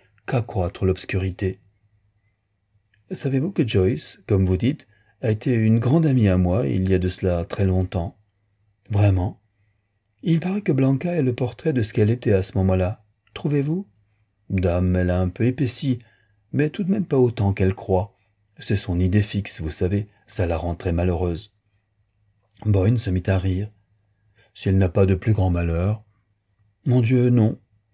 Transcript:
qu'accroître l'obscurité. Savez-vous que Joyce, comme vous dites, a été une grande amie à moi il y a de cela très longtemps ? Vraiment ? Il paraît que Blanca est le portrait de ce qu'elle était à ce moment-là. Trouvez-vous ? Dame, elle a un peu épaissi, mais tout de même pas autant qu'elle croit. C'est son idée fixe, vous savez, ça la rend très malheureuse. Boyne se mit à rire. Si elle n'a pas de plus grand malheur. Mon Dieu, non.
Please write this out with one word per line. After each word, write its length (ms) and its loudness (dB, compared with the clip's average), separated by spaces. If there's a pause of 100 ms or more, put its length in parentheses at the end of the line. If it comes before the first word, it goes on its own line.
(260)
qu'accroître 580 -4
l'obscurité. 760 -2 (1500)
Savez-vous 400 -2
que 160 0
Joyce, 600 0
comme 180 2
vous 140 2
dites, 280 -2 (360)
a 80 0
été 240 0
une 240 4
grande 260 2
amie 240 4
à 80 4
moi 300 2
il 240 0
y 40 4
a 40 4
de 100 0
cela 380 -2
très 180 -2
longtemps ? 540 -2 (720)
Vraiment ? 500 2 (840)
Il 180 0
paraît 200 -4
que 120 -2
Blanca 420 0
est 80 0
le 120 0
portrait 380 -4
de 80 0
ce 140 -4
qu'elle 160 4
était 240 0
à 80 2
ce 160 -4
moment-là. 440 0 (300)
Trouvez-vous ? 560 -4 (600)
Dame, 440 0
elle 160 2
a 100 0
un 100 0
peu 160 -2
épaissi, 540 -2 (520)
mais 160 0
tout 160 -6
de 60 -2
même 160 -2
pas 120 0
autant 360 2
qu'elle 200 2
croit. 400 -2 (440)
C'est 180 -4
son 240 -4
idée 220 2
fixe, 400 -6
vous 80 -6
savez, 380 -4 (180)
ça 200 -4
la 120 -2
rend 160 -6
très 180 -4
malheureuse. 640 -4 (1120)
Boyne 320 2
se 100 -6
mit 180 -2
à 120 2
rire. 320 -4 (840)
Si 160 -6
elle 100 4
n'a 120 4
pas 160 4
de 80 4
plus 180 0
grand 180 2
malheur. 540 -2 (800)
Mon 160 2
Dieu, 300 2
non. 280 2 (360)